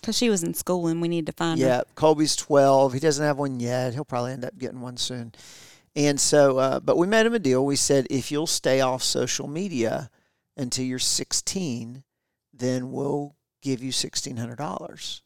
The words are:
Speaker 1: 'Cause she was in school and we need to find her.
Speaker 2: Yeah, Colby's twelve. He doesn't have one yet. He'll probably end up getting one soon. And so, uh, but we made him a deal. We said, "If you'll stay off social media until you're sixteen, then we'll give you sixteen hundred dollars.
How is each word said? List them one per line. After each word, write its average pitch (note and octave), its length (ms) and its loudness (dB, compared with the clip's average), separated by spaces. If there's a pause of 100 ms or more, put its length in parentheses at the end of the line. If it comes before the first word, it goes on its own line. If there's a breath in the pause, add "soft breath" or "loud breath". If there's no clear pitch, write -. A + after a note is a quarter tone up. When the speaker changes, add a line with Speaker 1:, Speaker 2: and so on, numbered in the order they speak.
Speaker 1:
'Cause A3+ 160 -4
she B3 100 2
was G3 140 2
in E3+ 100 -4
school F3 360 -2
and E3 120 0
we E3+ 80 0
need E3+ 160 -2
to D#3+ 80 -8
find E3 260 -2
her. C3 80 2
Speaker 2:
Yeah, B2 140 2 (140)
Colby's D#3 420 4
twelve. C#3 560 6
He B2+ 80 -2
doesn't D3+ 240 2
have D3 140 0
one C3+ 200 -4
yet. B2 360 -2
He'll D3 100 -6
probably B2 280 -4
end C3 120 -10
up - 140 -10
getting B2+ 240 -10
one B2 160 -12
soon. A#2+ 340 -8 (640 loud breath)
And C#3+ 240 2
so, C#3 380 6
uh, C3 220 2
but - 180 2
we E3+ 80 4
made A3 180 4
him A#3 80 2
a A#3 60 0
deal. C3+ 260 2
We C#3+ 120 0
said, C#3 340 2
"If B2+ 200 -2
you'll D3 160 -2
stay C3+ 360 0
off C3 200 -2
social C3 460 -2
media C#3+ 640 -4 (480)
until C3 260 -4
you're B2+ 140 -6
sixteen, C3 1040 -4 (500)
then B2+ 400 -2
we'll C#3+ 420 -4 (280)
give C3 200 -4
you C3 100 -6
sixteen - 440 -6
hundred A#2+ 220 -8
dollars. - 680 -10